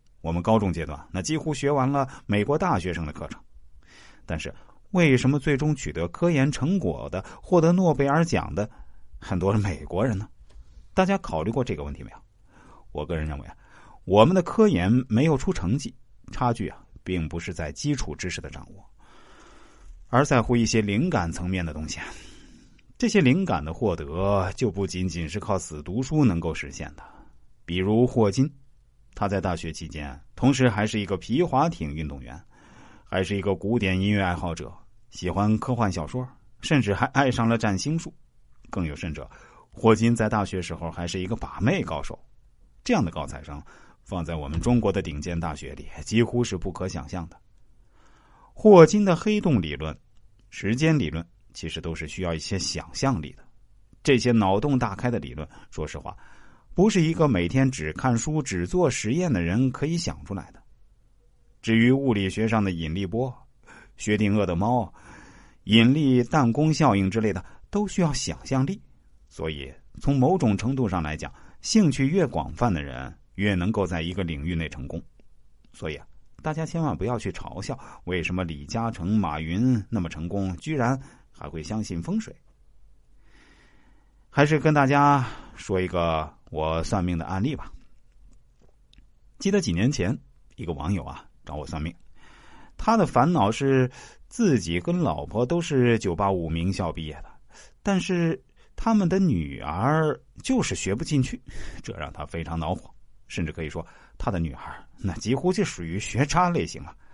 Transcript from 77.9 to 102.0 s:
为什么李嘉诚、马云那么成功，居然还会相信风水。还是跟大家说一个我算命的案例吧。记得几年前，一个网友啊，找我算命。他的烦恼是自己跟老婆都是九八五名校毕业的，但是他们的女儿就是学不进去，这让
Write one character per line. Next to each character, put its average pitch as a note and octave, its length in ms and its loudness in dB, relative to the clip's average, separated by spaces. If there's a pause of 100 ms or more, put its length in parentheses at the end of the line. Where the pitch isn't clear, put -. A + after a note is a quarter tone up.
为 F2 180 -2
什 F2 120 -4
么 F#2 100 -2
李 D2 220 -8
嘉 A2+ 240 -4
诚、 G#2 280 0
马 D#2 220 0
云 G#2+ 480 2
那 A2+ 120 -2
么 E2+ 80 -2
成 D#2+ 200 -8
功， F#2+ 300 -4
居 D#3 180 -6
然 C3 240 0 (320)
还 - 160 -14
会 D#2+ 140 -10
相 G#2+ 200 -4
信 F2 200 -6
风 G#3+ 180 -4
水。 - 160 -10 (1900)
还 C#3 160 4
是 D3+ 160 4
跟 D#3 140 4
大 C#3 120 6
家 C#3+ 400 6 (300)
说 F#2 240 -2
一 F#2 80 0
个 E2 440 0 (180)
我 D#2+ 340 -2
算 G2 180 0
命 F2 140 0
的 E2 80 -4
案 F#2+ 180 -4
例 C#3+ 140 -2
吧。 - 160 -12 (1700)
记 - 120 0
得 G#3 100 4
几 F#2 120 -2
年 G2+ 180 2
前， G2 260 0 (400)
一 C3 80 -12
个 E2+ 100 -2
网 D2+ 180 -4
友 - 100 -2
啊， - 220 -14 (200)
找 D2 120 -12
我 C#2+ 100 -10
算 D2+ 160 -8
命。 E2 100 -6 (840)
他 A3+ 200 0
的 F3+ 100 4
烦 C#3 260 2
恼 A2 180 4
是 C3 400 2 (380)
自 D#3+ 320 2
己 E2 180 -2
跟 E3+ 180 -2
老 F2+ 300 -2
婆 A#2+ 200 -2
都 E3+ 140 0
是 B2 380 4
九 F#2 160 -2
八 G2 160 0
五 F2 180 -2
名 E2+ 240 0
校 F2 200 -4
毕 E2 140 -8
业 D2+ 80 -10
的， - 100 -16 (580)
但 G3 180 0
是 E3+ 400 0 (360)
他 A3+ 160 0
们 G3 160 4
的 F#3 120 2
女 E2 400 0
儿 C3 600 0 (220)
就 B3+ 180 0
是 - 140 -2
学 F#2+ 220 -4
不 D#3+ 80 -4
进 C#3+ 180 2
去， - 180 -6 (400)
这 - 160 -12
让 D#2+ 160 -10